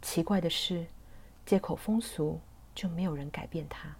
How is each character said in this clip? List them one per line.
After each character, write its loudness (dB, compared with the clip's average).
奇 0
怪 4
的 4
是， 0
借 8
口 2
风 2
俗， -2
就 -2
没 0
有 2
人 -6
改 -6
变 -4
他。 -10